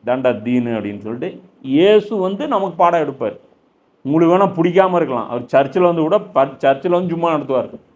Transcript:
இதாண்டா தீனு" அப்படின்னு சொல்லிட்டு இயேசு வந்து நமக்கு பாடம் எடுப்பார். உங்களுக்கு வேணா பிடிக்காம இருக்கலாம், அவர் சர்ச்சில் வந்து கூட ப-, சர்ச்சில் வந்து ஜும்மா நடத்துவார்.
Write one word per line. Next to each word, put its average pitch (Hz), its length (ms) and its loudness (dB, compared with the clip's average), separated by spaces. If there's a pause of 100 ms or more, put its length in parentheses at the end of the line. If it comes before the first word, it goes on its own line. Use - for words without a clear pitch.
இதாண்டா 123 360 0
தீனு" 120 360 -2
அப்படின்னு 101 220 -8
சொல்லிட்டு 123 420 -10 (200)
இயேசு 196 560 2
வந்து 196 300 -4
நமக்கு 196 280 -4
பாடம் 175 260 2
எடுப்பார். 131 380 -6 (640)
உங்களுக்கு 165 340 4
வேணா 165 280 0
பிடிக்காம 180 300 2
இருக்கலாம், 131 340 -2
அவர் 123 160 -8
சர்ச்சில் 135 360 0
வந்து 170 200 2
கூட 165 180 2
ப-, 135 380 -2
சர்ச்சில் 170 340 0
வந்து 175 240 0
ஜும்மா 165 160 -2
நடத்துவார். 135 480 -4 (160)